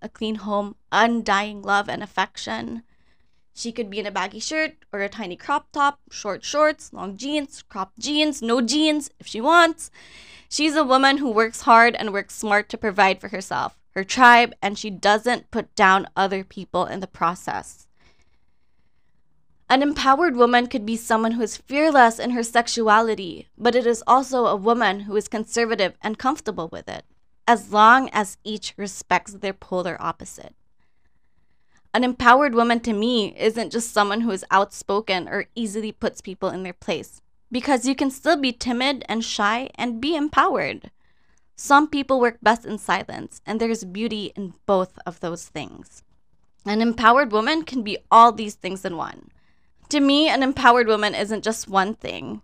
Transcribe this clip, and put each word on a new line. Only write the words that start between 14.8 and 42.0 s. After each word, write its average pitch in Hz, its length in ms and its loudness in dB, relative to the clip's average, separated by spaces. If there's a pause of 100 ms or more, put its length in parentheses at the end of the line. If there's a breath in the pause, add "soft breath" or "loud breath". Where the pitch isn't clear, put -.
doesn't 208 600 0
put - 220 -6
down 196 420 4
other 190 280 -2
people 180 420 -6
in 175 140 -8
the 185 80 -10
process. - 800 -6 (1800)
An 269 120 4
empowered 285 560 2
woman 240 300 4
could 247 180 -6
be 226 100 -2
someone 226 380 0
who 240 80 -4
is - 160 -6
fearless 269 640 4
in 240 120 -4
her 240 120 -2
sexuality, 220 1120 0
but 233 180 0
it 247 100 2
is 233 220 0
also 262 380 2
a 185 100 2
woman 202 460 0
who 202 160 -8
is 208 100 -4
conservative 220 720 -2
and 214 160 -6
comfortable 202 540 -4
with - 160 -16
it, - 160 -12 (420)
as 214 280 2
long 226 400 6
as 202 320 -4
each 214 320 -10
respects 196 560 -4
their 196 180 -8
polar 180 480 -8
opposite. - 560 -12 (1400)
An 247 120 2
empowered 254 500 4
woman 233 260 2
to 233 120 -4
me 214 440 -2
isn't 220 340 -2
just 233 200 -6
someone 208 300 0
who 233 100 -2
is 190 200 -6
outspoken 196 760 -2
or 196 260 -6
easily 214 380 -6
puts - 300 -6
people 190 260 -8
in 185 160 -6
their 180 80 -10
place, - 500 -10 (300)
because 247 340 0
you 262 100 0
can 277 160 -2
still 311 260 0
be 262 160 -2
timid 254 560 -4
and 226 140 -4
shy 226 520 -2
and 240 240 -6
be 294 160 -2
empowered. 285 760 -2 (640)
Some 294 320 4
people 277 320 0